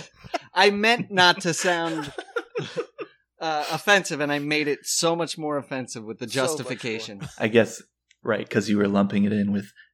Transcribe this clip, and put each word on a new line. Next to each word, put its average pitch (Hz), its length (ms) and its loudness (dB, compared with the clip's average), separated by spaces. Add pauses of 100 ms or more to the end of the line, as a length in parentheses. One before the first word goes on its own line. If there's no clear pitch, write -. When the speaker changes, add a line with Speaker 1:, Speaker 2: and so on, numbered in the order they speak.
(280)
Speaker 1:
<laughs> - 260 -10
I 196 160 6
meant 214 400 2
not 180 320 4
to 170 140 -2
sound, 165 580 -2 (460)
<laughs> - 800 -10
uh, 151 300 -2
offensive, 175 500 2
and 147 100 0
I 147 80 0
made 151 280 0
it 139 180 -2
so 170 300 0
much 170 220 -4
more 151 200 -4
offensive 127 460 -8
with 107 160 -12
the 117 100 -10
Speaker 2:
So 123 120 -2
much 131 80 2
more. 156 80 -4
Speaker 1:
justification. 113 720 -8 (120)
Speaker 3:
I 113 80 2
guess, 110 340 4 (420)
right, 110 240 -2
'cause 107 220 0
you 104 80 2
were 101 100 4
lumping 101 380 2
it 104 80 0
in 101 180 0
with 101 200 -4 (220)